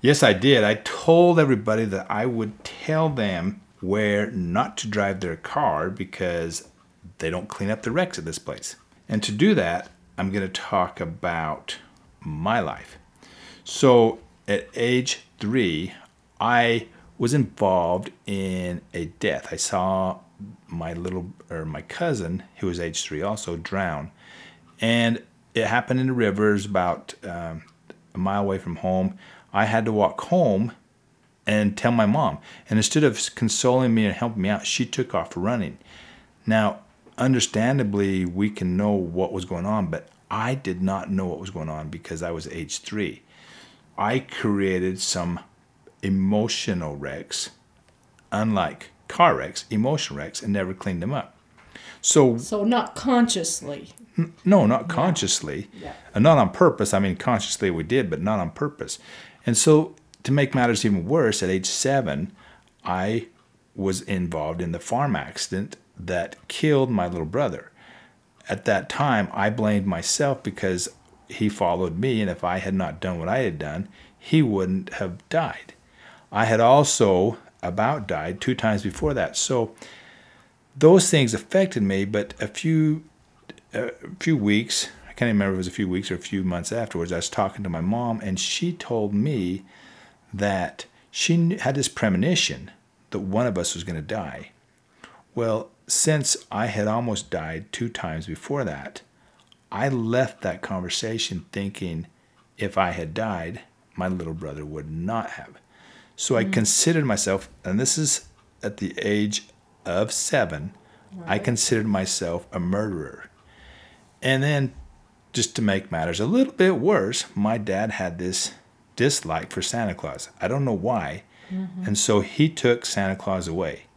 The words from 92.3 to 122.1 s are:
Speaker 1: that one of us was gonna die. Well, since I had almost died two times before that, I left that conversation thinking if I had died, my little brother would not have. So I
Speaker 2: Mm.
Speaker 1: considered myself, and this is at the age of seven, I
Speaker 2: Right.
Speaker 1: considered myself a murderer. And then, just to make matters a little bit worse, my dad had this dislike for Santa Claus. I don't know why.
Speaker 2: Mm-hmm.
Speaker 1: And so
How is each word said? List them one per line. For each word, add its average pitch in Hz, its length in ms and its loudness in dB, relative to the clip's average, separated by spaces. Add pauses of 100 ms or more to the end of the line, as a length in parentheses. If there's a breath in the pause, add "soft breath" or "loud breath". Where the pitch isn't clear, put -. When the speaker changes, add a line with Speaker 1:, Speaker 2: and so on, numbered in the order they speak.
Speaker 1:
that 104 80 -4
one 101 280 0
of 101 100 -2
us 85 180 -2
was 85 80 -10
gonna 85 180 -6
die. 78 500 -8 (840 loud breath)
Well, 113 340 -2 (180)
since - 480 2 (160)
I 104 160 -2
had 104 200 -2
almost 110 420 -2
died 82 420 -6
two - 180 -4
times 80 360 -8
before 135 380 -6
that, 71 380 -8 (680 soft breath)
I 113 180 -2
left 120 520 0
that 90 200 -4
conversation 95 920 -6
thinking 95 560 -6 (500 soft breath)
if 101 200 -2
I 92 140 2
had 82 220 -8
died, 95 480 -6 (340)
my 90 120 -4
little 87 260 -4
brother 76 320 -10
would 76 240 -10
not 92 420 -6
have. - 240 -16 (600 soft breath)
So - 220 0
I 113 80 2
Speaker 2:
Mm. 95 80 -2
Speaker 1:
considered 147 520 2
myself, 98 440 0 (160)
and 92 140 0
this 131 180 0
is - 280 -2 (360)
at 101 160 -6
the 92 240 -6
age 104 460 0 (380)
of 95 260 0
seven, 85 640 -2 (520 soft breath)
I 95 80 0
Speaker 2:
Right. 104 100 0
Speaker 1:
considered 113 440 0
myself 92 640 -2
a 95 80 -6
murderer. 90 720 -4 (920 soft breath)
And 131 220 2
then, 143 300 2 (600)
just - 220 -2
to - 60 -2
make 98 300 2
matters 82 280 -2
a 104 80 0
little 262 260 2
bit 185 260 4
worse, 123 460 2 (100)
my 107 220 2
dad 101 340 -2
had 87 280 -6
this 90 320 -4 (440)
dislike 82 560 0
for 90 120 -4
Santa 110 320 -2
Claus. - 340 -10 (100)
I 117 80 0
don't 135 160 0
know 127 100 0
why. 92 500 -2 (280 loud breath)
Speaker 2:
Mm-hmm. 185 360 -8
Speaker 1:
And 101 100 0
so 104 240 4